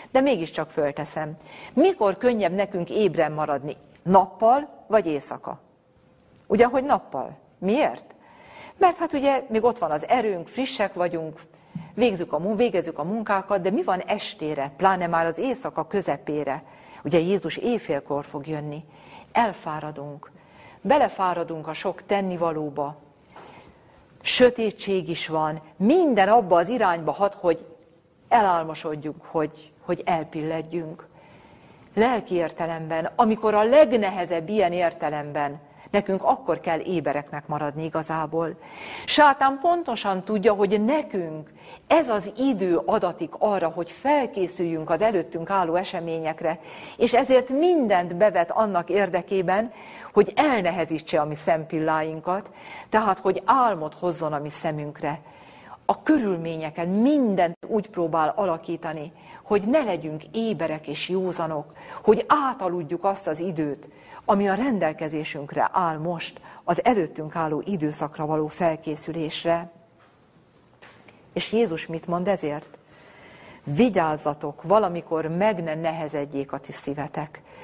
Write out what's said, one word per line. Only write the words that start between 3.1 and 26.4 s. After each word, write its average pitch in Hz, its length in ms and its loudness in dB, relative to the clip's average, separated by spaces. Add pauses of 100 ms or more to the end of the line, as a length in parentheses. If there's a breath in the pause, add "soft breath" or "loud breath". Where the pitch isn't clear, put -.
maradni? 147 440 -4 (280)
Nappal 220 840 4
vagy 202 180 4
éjszaka? 139 540 -6 (880)
Ugye, 226 180 6
hogy 262 180 0
nappal. 185 540 -2 (220)
Miért? 190 560 -2 (600 loud breath)
Mert 349 200 4
hát 330 160 -4
ugye 277 360 2
még 220 140 0
ott 233 140 2
van 160 140 -2
az 151 160 -2
erőnk, 208 400 0
frissek 240 460 -4
vagyunk, 165 480 -4 (520 loud breath)
végzük 196 400 0
a 151 60 -2
mun-, 202 160 -2
végezzük 190 440 0
a 147 40 -6
munkákat, 202 580 -2
de 185 100 0
mi 320 120 0
van 185 160 0
estére, 151 800 -6
pláne 185 300 2
már 165 180 2
az 165 120 -2
éjszaka 175 500 -4
közepére? 147 760 -4 (400 loud breath)
Ugye 160 160 4
Jézus 170 380 0
éjfélkor 147 680 -4
fog 143 220 -12
jönni. 151 360 -8 (480 loud breath)
Elfáradunk. 151 1000 -4 (500 loud breath)
Belefáradunk 175 840 0
a 160 60 -8
sok - 320 -6
tennivalóba. 156 920 -2 (1200 loud breath)
Sötétség 202 880 2
is - 180 -6
van. 156 340 -2 (160 loud breath)
Minden 233 500 4
abba 196 300 6